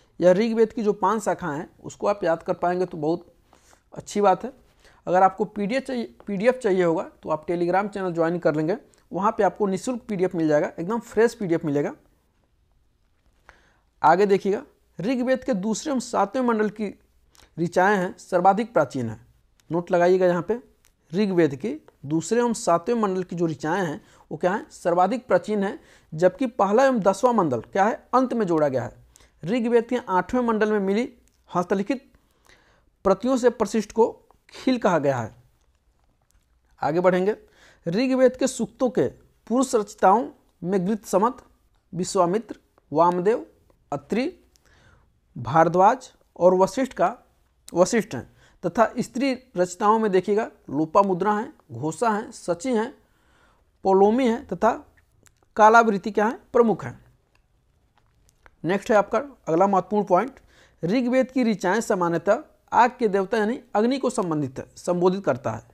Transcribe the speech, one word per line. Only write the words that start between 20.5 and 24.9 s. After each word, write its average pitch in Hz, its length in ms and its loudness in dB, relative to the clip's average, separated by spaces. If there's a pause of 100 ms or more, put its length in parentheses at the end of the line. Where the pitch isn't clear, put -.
ऋग्वेद 170 420 2
की 254 300 -8 (200)
दूसरे 160 340 -2
एवं 240 120 0
सातवें 175 440 0
मंडल 190 260 -2
की 180 140 -12
जो 170 100 0
ऋचाएँ 160 400 -2
हैं 151 180 -8 (260)
वो 156 80 -10
क्या 180 140 0
हैं, 233 180 -8
सर्वाधिक 185 560 0